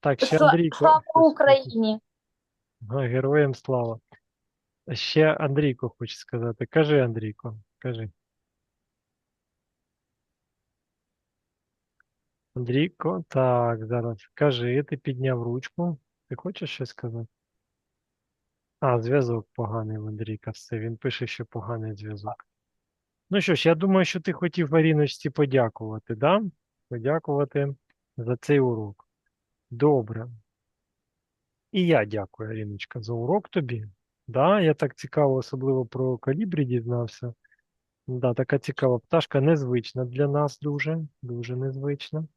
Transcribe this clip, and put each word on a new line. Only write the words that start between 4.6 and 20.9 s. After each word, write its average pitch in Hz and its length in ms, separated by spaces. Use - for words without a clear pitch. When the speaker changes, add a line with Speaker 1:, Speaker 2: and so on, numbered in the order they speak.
Speaker 1:
Ще 156 420
Андрійко 139 540
хоче - 280
сказати. 117 500
Кажи, 151 340
Андрійко, 110 580
кажи. 113 320
Андрійко, 151 760
так, 120 580
зараз. 117 480
Кажи, 127 480
ти 143 140
підняв 127 460
ручку. 135 560
Ти 135 80
хочеш - 340
щось - 200
сказати? 117 380
А, 117 200
зв'язок 120 520
поганий 110 460
в 107 80
Андрійка, 110 440
все, - 280
він 113 180